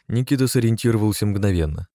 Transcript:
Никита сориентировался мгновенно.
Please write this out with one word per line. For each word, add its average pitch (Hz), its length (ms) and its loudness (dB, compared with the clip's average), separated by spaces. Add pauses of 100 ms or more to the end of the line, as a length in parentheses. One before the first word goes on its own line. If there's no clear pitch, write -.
Никита 127 400 0
сориентировался 113 800 0
мгновенно. 95 680 -2